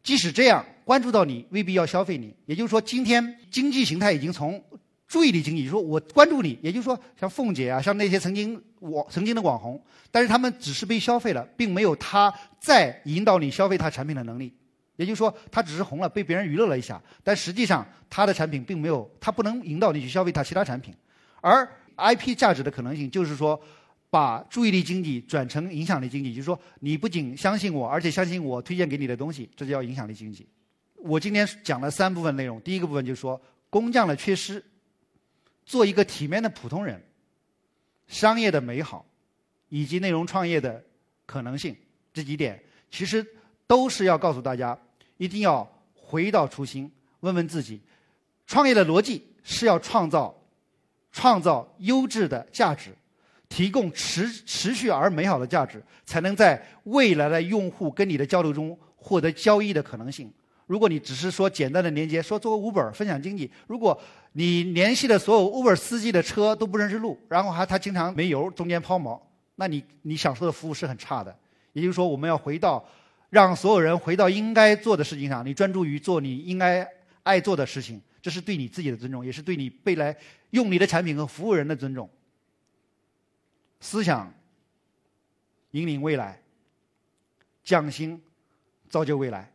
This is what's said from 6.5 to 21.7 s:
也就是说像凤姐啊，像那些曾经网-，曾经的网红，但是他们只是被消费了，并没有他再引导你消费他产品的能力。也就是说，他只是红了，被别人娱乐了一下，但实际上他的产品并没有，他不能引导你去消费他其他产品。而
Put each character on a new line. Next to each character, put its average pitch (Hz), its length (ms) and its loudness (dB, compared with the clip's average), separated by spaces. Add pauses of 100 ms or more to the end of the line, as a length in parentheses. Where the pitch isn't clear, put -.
也 156 80 -2
就 226 120 -4
是 - 20 -8
说 254 160 -4 (180)
像 190 120 -6
凤 220 260 -2
姐 127 160 -2
啊， 131 100 0
像 202 140 0
那 208 140 0
些 190 100 2
曾 180 160 -4
经 214 260 -4 (200)
网-， 151 280 -6
曾 180 160 -4
经 233 80 0
的 226 80 -2
网 139 160 0
红， 120 240 -10 (300)
但 240 100 4
是 240 60 4
他 220 100 4
们 254 220 0
只 143 140 -8
是 202 120 -6
被 220 140 0
消 240 180 2
费 233 140 -2
了， 127 240 -4
并 214 180 -2
没 202 100 2
有 165 120 4
他 202 380 2 (260)
再 185 460 6
引 160 180 -2
导 196 160 6
你 143 100 0
消 190 200 2
费 185 80 2
他 156 120 0
产 156 160 -6
品 156 80 -6
的 131 100 -6
能 117 140 -10
力。 127 160 -10 (440)
也 170 80 -4
就 214 100 -4
是 - 20 -10
说， 220 160 2 (160)
他 226 140 0
只 151 120 -8
是 175 60 -4
红 156 180 -6
了， 180 100 -2
被 208 120 -4
别 165 140 -2
人 196 100 -2
娱 151 120 -2
乐 220 100 2
了 139 100 0
一 123 40 -4
下， 107 200 -12 (220)
但 202 100 0
实 180 200 -4
际 226 120 0
上 147 220 0 (220)
他 202 160 2
的 196 80 2
产 160 180 -2
品 139 100 -6
并 175 180 -6
没 156 100 -2
有， 123 200 -2 (120)
他 220 100 -2
不 233 100 -4
能 220 220 -4
引 160 160 -6
导 196 140 4
你 147 80 -4
去 127 80 -10
消 185 160 0
费 175 80 -2
他 147 100 -2
其 - 100 -6
他 170 120 0
产 127 160 -6
品。 92 120 -20 (460)
而 247 260 6 (300)